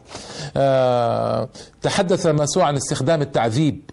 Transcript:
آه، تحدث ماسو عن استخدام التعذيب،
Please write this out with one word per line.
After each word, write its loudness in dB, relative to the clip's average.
آه، 2
تحدث 0
ماسو 2
عن 2
استخدام 0
التعذيب، 0